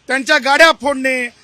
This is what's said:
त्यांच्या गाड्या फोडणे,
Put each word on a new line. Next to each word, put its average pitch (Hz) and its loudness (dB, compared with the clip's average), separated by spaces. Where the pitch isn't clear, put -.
त्यांच्या 269 -2
गाड्या 294 4
फोडणे, 262 -4